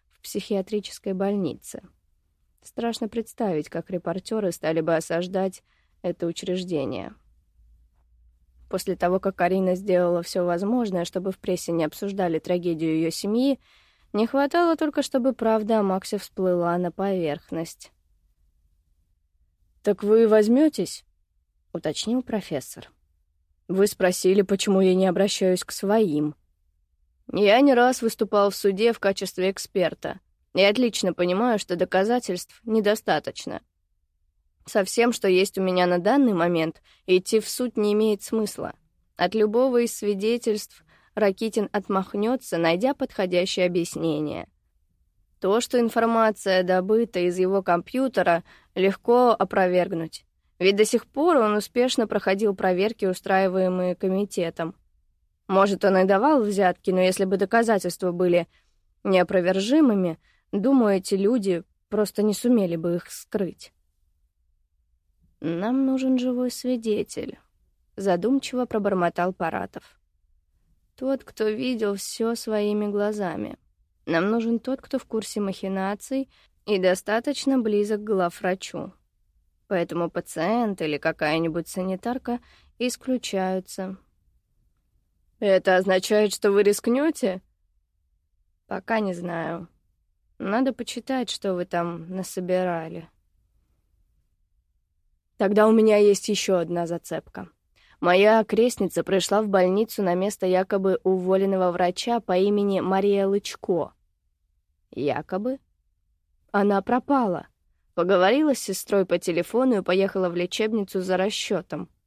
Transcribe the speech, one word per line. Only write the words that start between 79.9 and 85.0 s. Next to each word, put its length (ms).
пациент 720
или 160
какая-нибудь 720
санитарка 720
исключаются». 1200